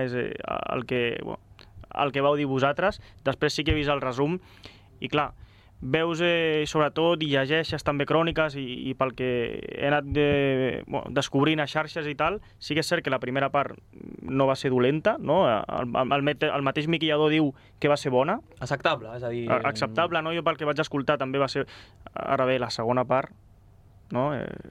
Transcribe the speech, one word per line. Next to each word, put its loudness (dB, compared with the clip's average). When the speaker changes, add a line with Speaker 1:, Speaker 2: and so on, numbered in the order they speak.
Speaker 1:
és, -4
eh, -4
el -4
que, -2
bueno, -8
el 0
que 0
vau 4
dir 0
vosaltres. 0
Després 0
sí -2
que 2
he 2
vist 0
el 0
resum -2
i, -8
clar, 0
veus, 0
eh, 2
sobretot, 2
i 0
llegeixes 0
també 0
cròniques 2
i, -8
i -4
pel 0
que -2
he -4
anat 2
de, 2
bueno, -6
descobrint 2
a -2
xarxes -4
i -6
tal, 0
sí -8
que 2
és 0
cert 0
que -2
la 2
primera -2
part -2
no 2
va 4
ser -2
dolenta, 2
no? 2
El, 2
el, 0
el 0
mete-, 0
el -2
mateix -2
Miqui 0
Lladó 4
diu 4
que 4
va 4
ser -4
bona. 2
Speaker 2:
Acceptable, -2
és -10
a -4
dir, -4
Speaker 1:
A-, 2
acceptable, 0
no? -4
Jo -4
pel 0
que -6
vaig 0
escoltar 0
també -2
va 4
ser... -4
Ara 0
bé, 2
la -4
segona 0
part, 0
no? 0
Eh, -6